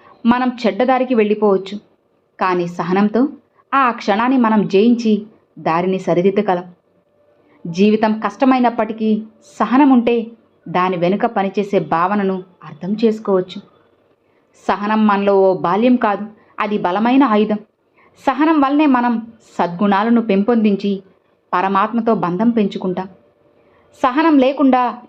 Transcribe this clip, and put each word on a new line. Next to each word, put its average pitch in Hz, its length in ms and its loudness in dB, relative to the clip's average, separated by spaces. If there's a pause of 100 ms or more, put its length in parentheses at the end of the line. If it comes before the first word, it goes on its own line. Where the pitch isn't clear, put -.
(260)
మనం 247 300 0 (100)
చెడ్డదారికి 254 480 0
వెళ్ళిపోవచ్చు, 208 640 0 (640)
కానీ 180 260 -2
సహనంతో 202 600 -2 (460)
ఆ 269 160 2
క్షణాన్ని 226 480 -2
మనం 220 300 2
జయించి 220 580 2 (320)
దారిని 175 400 -2
సరిదిద్దగలం. 185 680 0 (1000)
జీవితం 214 540 0
కష్టమైనప్పటికీ 220 1000 0 (360)
సహనం 285 320 2
ఉంటే 240 360 2 (420)
దాని 180 280 -2
వెనుక 180 300 0
పనిచేసే 196 520 -2
భావనను 185 640 -2 (220)
అర్థం 190 400 -8
చేసుకోవచ్చు. 202 580 -2 (1040)
సహనం 214 380 -2
మనలో 202 360 2
ఓ 190 160 2
బాల్యం 196 380 2
కాదు, 208 300 -2 (340)
అది 208 180 -2
బలమైన 233 460 0
ఆయుధం. 214 320 2 (680)
సహనం 302 340 2
వల్లనే 285 260 2
మనం 240 400 0 (320)
సద్గుణాలను 202 640 0
పెంపొందించి 202 840 0 (520)
పరమాత్మతో 214 600 0
బంధం 185 360 -2
పెంచుకుంటాం. 190 580 -4 (960)
సహనం 294 360 2
లేకుండా 254 600 2 (100)